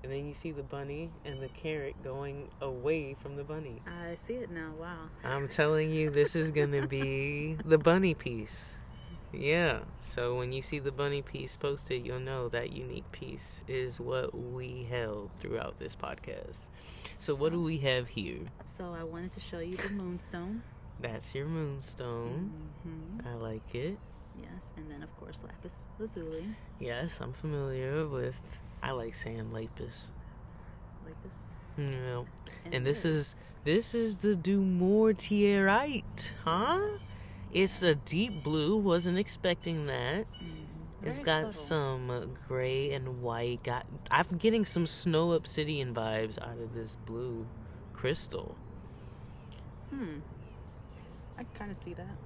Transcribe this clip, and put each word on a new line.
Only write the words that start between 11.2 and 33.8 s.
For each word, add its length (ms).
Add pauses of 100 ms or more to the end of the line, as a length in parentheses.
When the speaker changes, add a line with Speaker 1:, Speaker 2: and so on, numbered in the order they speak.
Speaker 1:
piece 360
posted, 480
you'll 140
know 300
that 240
unique 400
piece 540
is 320
what 380
we 520
held 480
throughout 420
this 160
podcast. 720 (480)
So 180
what 60
Speaker 2:
So 120
Speaker 1:
do 120
we 140
have 320
here? 300 (260)
Speaker 2:
So 340
I 60
wanted 260
to 80
show 200
you 180
the 120
moonstone. 720 (380)
Speaker 1:
That's 340
your 140
moonstone. 1040 (360)
Speaker 2:
Mm-hmm. 400
Speaker 1:
I 80
like 380
it. 240 (420)
Speaker 2:
Yes, 380
and 140
then, 100
of 180
course, 240
lapis 440 (120)
lazuli. 460 (340)
Speaker 1:
Yes, 420
I'm 120
familiar 760
with, 320 (440)
I 80
like 240
saying 360
lapis. 600 (960)
Speaker 2:
Lapis. 500 (220)
Speaker 1:
Yeah. 460 (420)
Speaker 2:
And 80
Speaker 1:
And 120
this 200
is, 300 (280)
Speaker 2:
this. 280